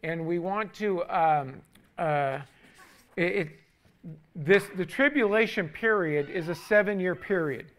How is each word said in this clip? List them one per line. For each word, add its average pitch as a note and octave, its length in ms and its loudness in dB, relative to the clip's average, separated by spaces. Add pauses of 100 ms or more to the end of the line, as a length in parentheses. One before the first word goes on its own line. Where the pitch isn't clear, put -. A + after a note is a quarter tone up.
And E3 240 -4
we F3 120 0
want G3 360 -4
to, G3 300 -2
um, D3+ 580 2 (360)
uh, C#3+ 420 0 (760)
it, F3 60 0
it, F3+ 260 -2 (880)
this, F#3 300 4 (100)
the F3+ 100 -4
tribulation A3 840 2
period D#3 600 0
is E3 200 -4
a F3 60 -2
seven-year G3 600 2
period. D#3+ 520 -2 (120)